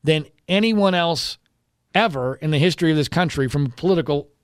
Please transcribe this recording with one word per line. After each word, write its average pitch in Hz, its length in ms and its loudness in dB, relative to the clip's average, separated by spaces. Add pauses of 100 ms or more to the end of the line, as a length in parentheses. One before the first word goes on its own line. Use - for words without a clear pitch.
than 151 240 0 (200)
anyone 202 460 2
else 170 460 -2 (560)
ever 139 400 0
in 156 160 -4
the 147 80 2
history 165 320 2
of 156 60 2
this 147 120 0
country 143 400 0
from 143 160 -2
a 127 40 -4
political 156 600 -2 (140)